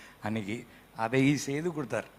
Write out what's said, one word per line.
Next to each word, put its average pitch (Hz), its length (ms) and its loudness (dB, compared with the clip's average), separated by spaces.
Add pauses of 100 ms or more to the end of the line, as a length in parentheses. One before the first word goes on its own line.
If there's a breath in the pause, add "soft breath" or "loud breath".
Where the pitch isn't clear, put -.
(220 loud breath)
அன்னைக்கு 110 440 -4 (300 loud breath)
அதை 135 400 4
செய்து 151 360 -2
கொடுத்தார். 120 360 -4 (100)